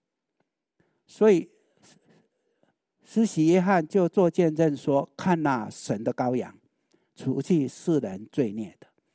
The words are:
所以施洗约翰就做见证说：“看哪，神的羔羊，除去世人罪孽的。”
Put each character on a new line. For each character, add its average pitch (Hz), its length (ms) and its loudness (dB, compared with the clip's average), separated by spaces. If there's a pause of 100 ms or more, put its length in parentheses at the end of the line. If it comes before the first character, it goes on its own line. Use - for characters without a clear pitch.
(1040)
所 214 260 2
以 - 160 2 (1600)
施 220 200 0
洗 160 240 0
约 180 140 4
翰 175 260 2
就 180 220 2
做 180 200 2
见 160 260 0
证 156 200 2
说 139 400 -2
：“看 170 280 0
哪， 120 260 -2
神 110 340 -8
的 127 80 -2
羔 127 240 -2
羊， 107 220 -8 (580)
除 135 240 -6
去 143 280 0
世 156 320 -4
人 101 320 -8
罪 120 200 -2
孽 104 280 -10
的。” - 80 -20 (280)